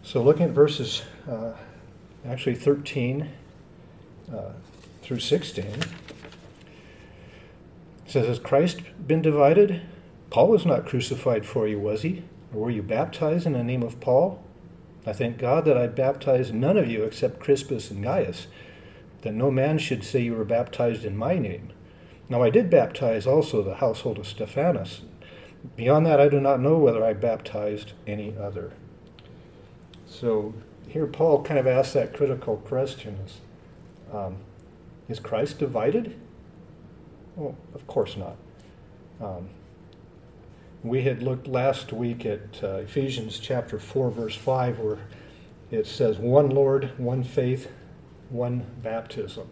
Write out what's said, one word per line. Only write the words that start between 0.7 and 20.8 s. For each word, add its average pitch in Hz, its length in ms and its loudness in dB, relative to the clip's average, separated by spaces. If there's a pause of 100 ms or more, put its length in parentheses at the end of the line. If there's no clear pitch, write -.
uh, 113 260 -8 (760)
actually 123 280 -2
thirteen, 143 720 -2 (1000)
uh, 98 220 -10 (480)
through 120 200 -6
sixteen, 104 520 -2
it 135 160 -6 (2250)
says, 123 180 2
"Has 120 120 -2
Christ 160 420 2 (260)
been 160 160 2
divided? 156 580 6 (480)
Paul 120 200 6
was 214 180 6
not 143 180 4
crucified 120 640 -2
for 113 200 0
you, 107 140 -2
was 104 220 -2
he? 170 220 -4 (300)
Or 107 80 -4
were 120 80 -2
you 107 120 -4
baptized 151 600 0
in 165 80 0
the 123 100 0
name 120 200 -2
of 113 180 -6
Paul? 160 420 4 (640)
I 113 60 -4
thank 120 240 -4
God 131 300 2
that 143 100 6
I 123 100 2
baptized 127 680 0
none 147 240 2
of 151 100 2
you 110 160 -2
except 123 360 -4
Crispus 135 500 0
and 98 120 -8
Gaius, 131 440 -2 (720)
that 110 140 -6
no 127 160 2
man 135 260 2
should 113 260 -2
say 123 200 -2
you 117 120 -2
were 110 120 -2
baptized 117 580 -2